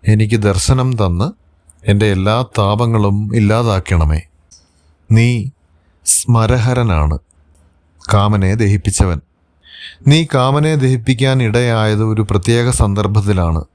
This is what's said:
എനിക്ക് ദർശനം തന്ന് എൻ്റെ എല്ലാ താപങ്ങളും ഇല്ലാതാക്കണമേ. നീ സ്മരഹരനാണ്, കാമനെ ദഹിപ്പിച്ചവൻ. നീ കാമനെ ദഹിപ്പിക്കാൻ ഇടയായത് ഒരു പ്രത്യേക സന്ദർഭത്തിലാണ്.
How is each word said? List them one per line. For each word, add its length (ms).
എനിക്ക് 420
ദർശനം 420
തന്ന് 280
എൻ്റെ 240
എല്ലാ 200
താപങ്ങളും 600
ഇല്ലാതാക്കണമേ. 840
നീ 180
സ്മരഹരനാണ്, 1080
കാമനെ 380
ദഹിപ്പിച്ചവൻ. 560
നീ 80
കാമനെ 380
ദഹിപ്പിക്കാൻ 540
ഇടയായത് 680
ഒരു 180
പ്രത്യേക 360
സന്ദർഭത്തിലാണ്. 840